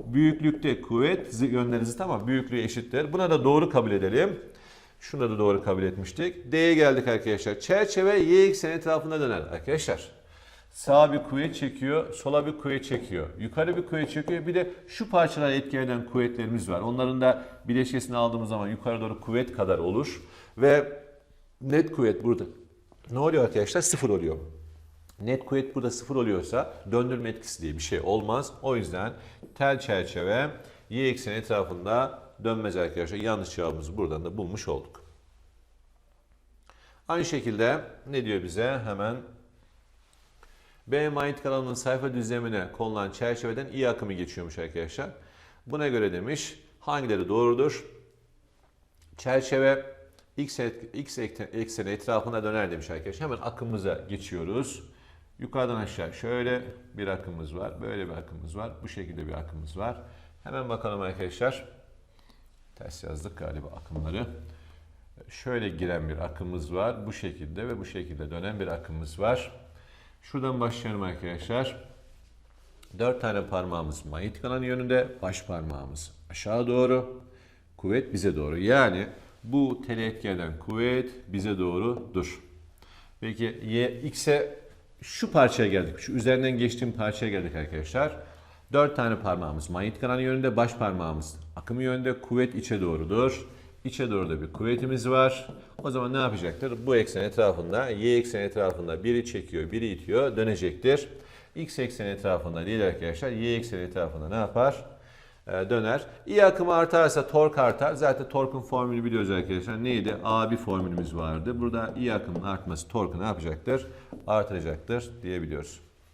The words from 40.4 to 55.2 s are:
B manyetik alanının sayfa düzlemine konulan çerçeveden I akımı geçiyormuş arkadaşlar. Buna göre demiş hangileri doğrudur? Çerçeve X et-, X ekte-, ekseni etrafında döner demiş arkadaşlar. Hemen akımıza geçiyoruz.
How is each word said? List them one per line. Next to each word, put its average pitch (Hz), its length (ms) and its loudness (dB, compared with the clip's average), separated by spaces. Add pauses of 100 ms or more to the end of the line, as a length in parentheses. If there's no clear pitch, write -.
B 147 220 2
manyetik 143 360 -2
alanının 131 280 0
sayfa 127 400 0
düzlemine 113 540 -2 (100)
konulan 107 340 -2
çerçeveden 120 640 -4
I 135 140 2
akımı 107 260 -2
geçiyormuş 87 460 -8
arkadaşlar. 82 500 -6 (560)
Buna 147 220 -2
göre 107 260 2
demiş 110 460 -6 (200)
hangileri 110 500 0
doğrudur? 120 560 4 (1300)
Çerçeve 135 680 2 (520)
X 139 220 -6
et-, 117 360 -6
X 143 220 -10
ekte-, 110 260 -6 (100)
ekseni 110 360 -6
etrafında 110 540 -2
döner 107 280 0
demiş 80 180 -8
arkadaşlar. 95 400 -8
Hemen 117 120 -6
akımıza 113 680 -4
geçiyoruz. 95 720 -6 (560)